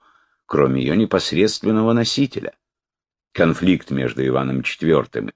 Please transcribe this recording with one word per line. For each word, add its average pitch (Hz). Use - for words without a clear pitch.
кроме 67
ее 67
непосредственного 107
носителя. 120
Конфликт 85
между 65
Иваном 65
четвертым 64